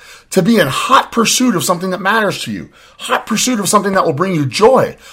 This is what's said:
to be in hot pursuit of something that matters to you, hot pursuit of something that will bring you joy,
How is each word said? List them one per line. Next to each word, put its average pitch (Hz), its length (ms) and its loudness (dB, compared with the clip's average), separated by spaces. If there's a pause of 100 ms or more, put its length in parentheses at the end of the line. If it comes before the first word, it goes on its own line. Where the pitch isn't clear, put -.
(320)
to 185 100 2
be 220 180 4
in 156 80 2
hot - 440 0
pursuit 240 440 0
of 165 80 -2
something 185 280 -2
that 185 100 -6
matters 196 420 -2
to 120 80 -8
you, 85 200 -10 (260)
hot - 280 -4
pursuit 220 340 -2
of 180 100 -4
something 202 240 2
that 185 120 2
will 160 80 0
bring 185 200 -2
you 147 120 0
joy, 202 520 2 (160)